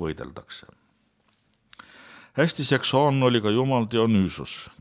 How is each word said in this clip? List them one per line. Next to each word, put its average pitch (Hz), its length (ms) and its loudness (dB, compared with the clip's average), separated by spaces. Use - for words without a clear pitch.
võideldakse. 67 640 -10
Hästi 156 300 0
seksuaalne 135 640 2
oli 120 160 2
ka 104 100 0
jumal 123 400 0
Dionysus, 104 800 0